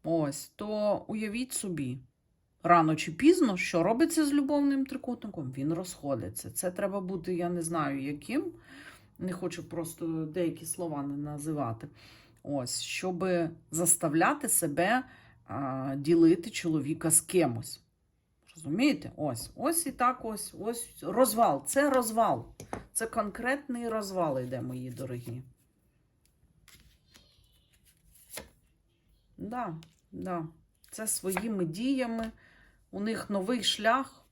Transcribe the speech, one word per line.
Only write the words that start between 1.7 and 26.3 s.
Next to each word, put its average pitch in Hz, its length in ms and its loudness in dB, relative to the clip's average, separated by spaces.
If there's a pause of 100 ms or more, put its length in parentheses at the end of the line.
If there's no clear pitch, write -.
рано 165 320 8
чи 156 160 -6
пізно, 254 460 6
що 165 260 2
робиться 294 420 4
з 277 80 0
любовним 285 520 2
трикутником? 226 720 -8
Він 151 160 0
розходиться. 139 800 -6
Це 180 200 -4
треба 196 300 -2
бути, 180 340 -4
я 175 140 0
не 175 120 0
знаю, 151 400 -2
яким. 220 500 -4 (680)
Не 180 140 -4
хочу 170 360 -8
просто 165 360 -6 (200)
деякі 160 400 -4
слова 151 380 -4
не 143 140 -4
називати. 147 720 -4 (560)
Ось, 135 380 -4
щоби 180 680 0 (220)
заставляти 175 760 2
себе, 175 540 2 (440)
а, 131 500 -4
ділити 165 520 6
чоловіка 156 640 0
з - 100 6
кимось. 131 640 0 (720)
Розумієте? 190 600 0
Ось, 131 400 -4
ось 320 300 0
і 269 60 -4
так, 254 340 0
ось, 214 340 -8
ось 233 280 -4 (140)
розвал. 208 640 4
Це 285 240 4
розвал. 220 560 2 (480)
Це - 140 -4
конкретний 233 800 -4
розвал 185 500 0
іде, 123 220 -4
мої 127 300 -8
дорогі. 123 520 -8 (4000)